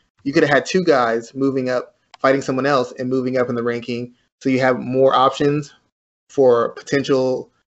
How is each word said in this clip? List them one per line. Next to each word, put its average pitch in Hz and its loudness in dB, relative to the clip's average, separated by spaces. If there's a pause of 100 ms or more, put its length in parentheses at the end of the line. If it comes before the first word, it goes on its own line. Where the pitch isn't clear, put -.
(220)
you 139 -6
could 165 4
have 147 2
had 131 2
two 185 -2
guys 120 0
moving 135 -2
up, 123 -6 (220)
fighting 135 2
someone 131 -2
else 131 0
and 127 -6
moving 127 -2
up 127 0
in 127 -4
the 117 -4
ranking, 120 -6 (260)
so 135 -2
you 131 2
have 127 0
more 131 2
options 143 0 (560)
for 120 4
potential 131 -4 (200)